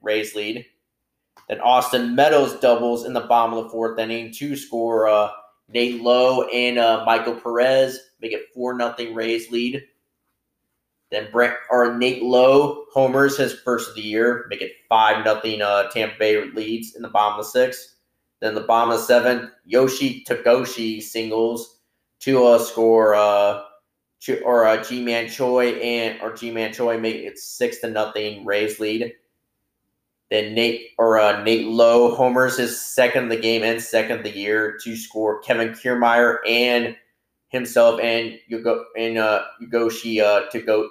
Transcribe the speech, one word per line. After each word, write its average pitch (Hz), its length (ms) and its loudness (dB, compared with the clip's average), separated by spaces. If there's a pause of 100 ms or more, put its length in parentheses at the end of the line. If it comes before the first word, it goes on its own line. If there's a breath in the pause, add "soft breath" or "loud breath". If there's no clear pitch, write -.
Rays 107 340 -4
lead. 110 280 -8 (840)
Then 110 120 -8
Austin 123 560 0
Meadows 143 440 2
doubles 120 440 0
in 123 80 -10
the 120 80 -4
bottom 113 360 0
of 113 80 -6
the - 60 -16
fourth 113 300 -4
inning 113 320 -8
to 143 240 -8
score, 117 500 -2
uh, 104 240 4 (380)
Nate 120 320 -2
Lowe 123 480 4
and, 123 300 0
uh, 113 280 2
Michael 113 280 0
Perez, 127 640 0 (200)
make 113 120 -10
it - 200 -10
four 123 220 -6
nothing 117 400 -6
Rays 113 360 -4
lead. 123 340 -4 (1300)
Then 107 180 -6
Brent, 117 240 2 (160)
or 120 260 2
Nate 123 280 0
Lowe 135 680 4
homers 135 440 2
his 135 240 -2
first 120 300 -4
of - 40 -20
the 107 80 -12
year, 113 480 0
make 98 100 -8
it 95 120 -10 (160)
five 107 360 4
nothing, 107 380 -2
uh, 101 280 0
Tampa 110 280 -6
Bay 107 320 2
leads 113 460 -8
in 117 60 -16
the 110 60 -12
bottom 104 300 0
of 104 60 -8
the - 60 -14
sixth. 127 440 -2 (460)
Then 107 160 -4
the 107 60 -6
bottom 117 280 2
of 113 80 0
the 113 60 -8
seventh, 120 460 2 (140)
Yoshi 131 600 0
Tagoshi 117 760 -2
singles 113 800 -4 (420)
to, 131 240 2
uh, 120 140 8
score, 113 560 4
uh, 101 480 2 (560)
Ch-, - 260 -6
or, 117 220 4
uh, 110 160 2
Ji-Man 117 460 -4
Choi 123 460 0
and, 117 480 -4
or 113 120 -10
Ji-Man 113 380 -8
Choi 117 260 -2
make 113 180 -4
it - 220 -14
six - 440 -6
to 117 80 -6
nothing 107 540 -6
Rays 107 360 -2
lead. 113 320 -4 (1160)
Then 107 260 -4
Nate, 117 340 -2 (100)
or, 113 220 4
uh, 104 240 2
Nate 110 240 2
Lowe 117 480 6
homers 127 400 2
his 120 280 -4
second 123 400 0
of 113 60 -4
the 117 60 -2
game 113 260 0
and 113 180 -2
second 113 380 -2
of 117 60 -10
the 101 120 -10
year 107 460 -2
to 113 140 -10
score 110 420 -4
Kevin 113 300 -2
Kiermaier 120 680 2 (100)
and 120 480 0 (540)
himself 117 500 2
and 113 360 -2 (140)
Yugo-, 117 320 -2 (140)
and, 113 220 -4
uh, 107 260 2 (180)
Yugoshi, 113 580 -2
uh, 104 300 4
to 117 100 -8
go, 107 300 0